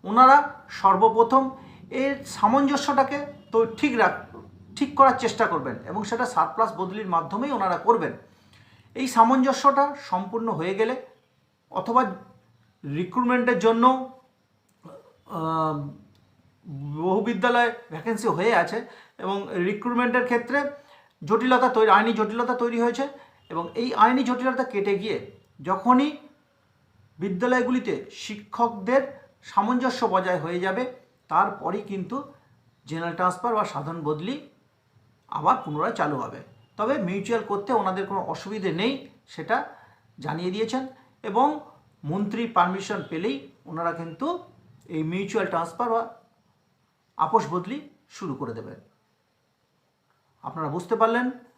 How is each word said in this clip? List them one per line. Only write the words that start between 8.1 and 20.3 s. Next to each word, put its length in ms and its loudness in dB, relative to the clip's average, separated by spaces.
এই 120 -2
সামঞ্জস্যটা 800 6
সম্পূর্ণ 420 -4
হয়ে 280 -2
গেলে 160 2
অথবা 300 2
রিক্রুটমেন্টের 760 0
জন্য, 240 4
আহ, 400 0
বহু 160 2
বিদ্যালয়ে 480 2
ভ্যাকেন্সি 380 -4
হয়ে 340 2
আছে 160 -2
এবং 200 -4
রিক্রুটমেন্টের 580 0
ক্ষেত্রে 340 -2